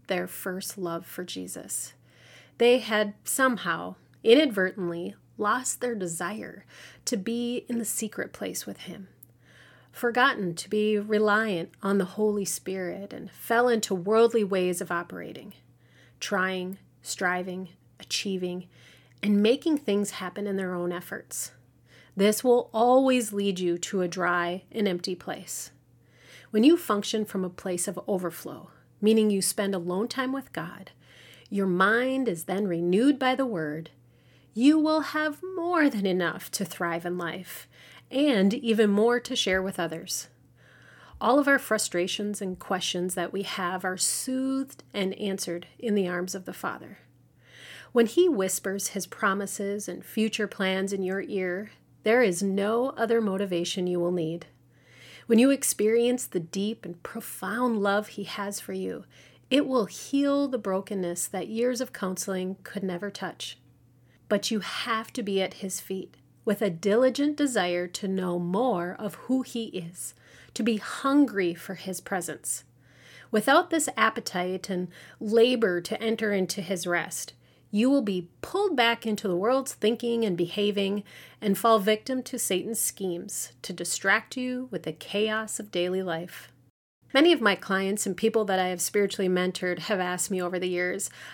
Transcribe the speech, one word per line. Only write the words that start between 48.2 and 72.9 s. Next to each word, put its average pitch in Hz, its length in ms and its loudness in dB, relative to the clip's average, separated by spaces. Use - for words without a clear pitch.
whispers 196 600 0
his 190 180 -6
promises 202 800 -2
and - 160 -10
future 220 440 0
plans 190 440 -2
in 190 120 -2
your 190 180 -2
ear, 185 500 -4
there 233 200 6
is 180 180 2
no 202 500 0
other 226 280 2
motivation 190 640 -2
you 180 140 0
will 175 120 0
need. 170 360 -4
When 226 100 8
you 262 140 8
experience 240 760 2
the - 140 -4
deep 196 460 -4
and 170 180 -12
profound 220 800 -2
love 202 260 2
he 202 140 -10
has 202 360 -8
for - 140 -10
you, 185 300 -6
it 277 160 4
will 254 180 2
heal 277 640 0
the 254 100 -4
brokenness 190 720 -4
that 190 220 -6
years 240 320 0
of 254 100 -6
counseling 185 720 -4
could 190 200 -8
never 185 280 -4
touch. - 460 -10
But 202 200 2
you 214 120 0
have 226 520 -4
to 240 100 -4
be 196 180 0
at 190 140 -4
his - 260 -8
feet - 340 -8
with 202 160 2
a 208 80 2
diligent 254 640 2
desire 180 520 0
to 190 200 -6
know 185 320 -2
more 180 580 0
of 208 180 -8
who 262 260 -2
he 233 240 -8
is, - 480 -10
to 226 100 -4
be 220 140 2
hungry 214 760 2
for 180 200 -10
his 185 260 -8
presence. - 640 -6